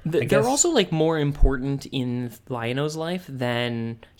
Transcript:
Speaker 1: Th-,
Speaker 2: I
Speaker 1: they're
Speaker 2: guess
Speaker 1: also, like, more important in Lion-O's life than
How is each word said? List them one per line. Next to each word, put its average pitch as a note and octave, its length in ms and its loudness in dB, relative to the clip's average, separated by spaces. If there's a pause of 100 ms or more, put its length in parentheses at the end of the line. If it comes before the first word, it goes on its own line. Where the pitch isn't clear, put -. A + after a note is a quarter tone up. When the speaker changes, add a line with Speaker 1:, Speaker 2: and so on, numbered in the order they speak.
Speaker 1:
Th-, D#3+ 200 0
Speaker 2:
I - 40 -4
Speaker 1:
they're G3 140 4
Speaker 2:
guess A3 40 4
Speaker 1:
also, C#4+ 240 2
like, G#3+ 220 2
more D#3+ 260 2
important C#3 720 2
in B2 440 -4 (180)
Lion-O's C3 460 -4
life E3+ 340 -6
than A#2+ 680 -4 (200)